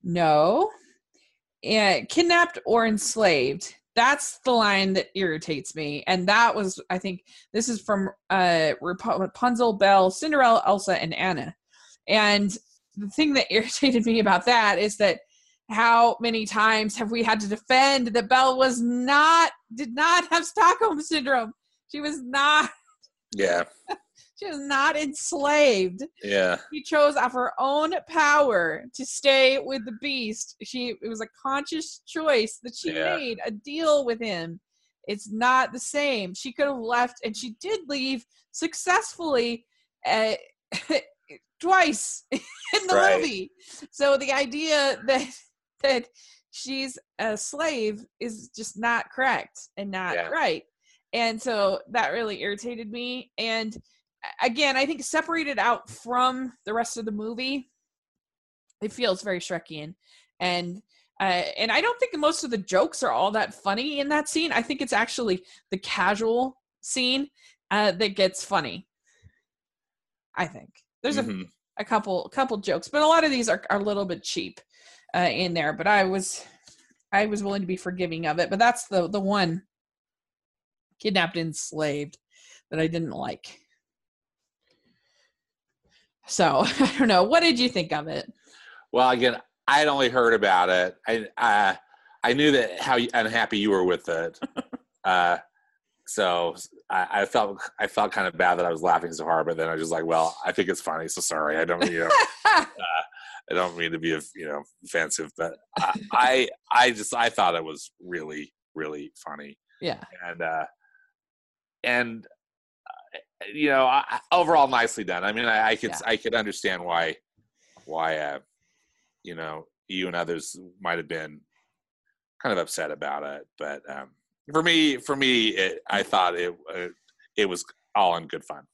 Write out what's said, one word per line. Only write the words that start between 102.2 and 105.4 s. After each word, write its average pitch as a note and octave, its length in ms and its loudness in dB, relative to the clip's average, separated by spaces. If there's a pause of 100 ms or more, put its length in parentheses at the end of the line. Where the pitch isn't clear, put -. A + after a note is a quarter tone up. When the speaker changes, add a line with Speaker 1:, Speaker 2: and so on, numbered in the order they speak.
Speaker 1:
<laughs> - 160 -18
Speaker 2:
uh, G#4 180 4 (840)
I - 40 -4
don't F2+ 220 -2
mean E2 160 -4
to E2 60 -6
be, D#2+ 200 -2 (160)
you D#2+ 140 -14
know, D2 140 -8 (200)
offensive, D#2+ 540 -4
but E2 220 -6 (200)